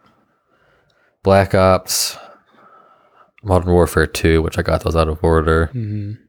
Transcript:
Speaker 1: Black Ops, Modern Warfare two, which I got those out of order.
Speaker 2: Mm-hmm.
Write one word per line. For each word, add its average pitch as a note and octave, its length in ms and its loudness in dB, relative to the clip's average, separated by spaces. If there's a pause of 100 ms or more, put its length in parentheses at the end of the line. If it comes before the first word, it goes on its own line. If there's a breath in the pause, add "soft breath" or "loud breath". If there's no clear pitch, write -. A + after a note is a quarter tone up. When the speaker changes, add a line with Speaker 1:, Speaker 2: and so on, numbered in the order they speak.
(1200)
Speaker 1:
Black G2 320 2
Ops, - 600 0 (1300 soft breath)
Modern F2+ 300 0
Warfare E2 340 2
two, D#2+ 340 0
which E2 160 -6
I E2+ 60 -4
got D#2+ 220 -2
those D#2 100 -2
out D#2+ 140 0
of D#2+ 160 -6
order. D#2+ 500 0
Speaker 2:
Mm-hmm. G#2 380 -8 (160)